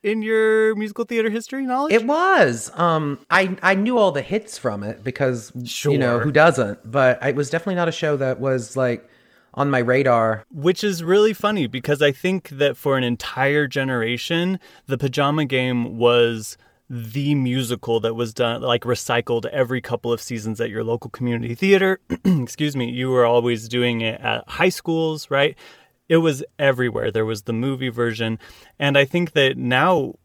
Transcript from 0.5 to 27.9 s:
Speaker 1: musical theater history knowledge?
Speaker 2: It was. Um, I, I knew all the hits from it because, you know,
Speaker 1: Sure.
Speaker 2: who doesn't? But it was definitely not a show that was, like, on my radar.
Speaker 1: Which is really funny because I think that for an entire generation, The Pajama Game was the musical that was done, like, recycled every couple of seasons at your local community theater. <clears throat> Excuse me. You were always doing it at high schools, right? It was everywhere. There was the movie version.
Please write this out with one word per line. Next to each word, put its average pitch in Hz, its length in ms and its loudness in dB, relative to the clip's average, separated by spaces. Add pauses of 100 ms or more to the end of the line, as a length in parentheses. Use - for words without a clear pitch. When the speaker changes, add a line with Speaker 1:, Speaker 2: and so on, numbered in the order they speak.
Speaker 1:
musical 214 280 -6
theater 226 280 -2
history 262 340 -6
knowledge? 254 260 -2
Speaker 2:
It 226 140 4
was. 285 720 2
Um, 156 400 0 (140)
I, 185 320 2
I 190 100 4
knew 226 240 0
all 202 140 4
the 143 100 -4
hits 214 340 -6
from 104 280 -4
it 104 200 -8
because, 127 520 -4
you 123 420 -2
know, 120 200 2
Speaker 1:
Sure. 117 60 -2
Speaker 2:
who 147 80 0
doesn't? 127 600 2
But 127 340 4
it 135 100 0
was 143 140 -2
definitely 196 240 -4
not 175 140 0
a 165 40 -2
show 151 260 -2
that 131 220 -2
was, 131 380 -4
like, 123 320 -2 (460)
on 139 160 0
my 131 80 2
radar. 120 720 2
Speaker 1:
Which 165 320 0
is 180 200 -2
really 208 300 4
funny 202 320 -2
because 135 380 -2
I 143 80 4
think 180 380 -4
that 139 280 0
for 135 220 0
an 127 40 0
entire 139 640 0
generation, 135 920 -2 (260)
The 131 140 -4
Pajama 143 460 0
Game 127 520 -2
was 117 580 2 (320)
the 127 460 -4
musical 123 680 0
that 113 120 -2
was 113 180 -4
done, 120 300 -2
like, 120 220 0
recycled 117 640 -2
every 127 340 -2
couple 120 320 -2
of 113 80 -4
seasons 110 400 -6
at 117 80 -2
your 110 140 -6
local 117 260 -4
community 117 460 -4
theater. 190 440 2 (120)
<clears throat> - 140 -6
Excuse 147 500 0
me. 120 160 -2
You 127 180 -2
were 127 160 6
always 117 420 2
doing 120 340 0
it 113 200 -4
at 113 260 -4
high 185 220 0
schools, 160 600 -4
right? 143 260 0 (500)
It 165 100 4
was 156 260 2 (160)
everywhere. 123 500 0
There 110 160 0
was 110 180 -4
the - 100 -6
movie 127 360 -2
version. 113 480 -2 (400)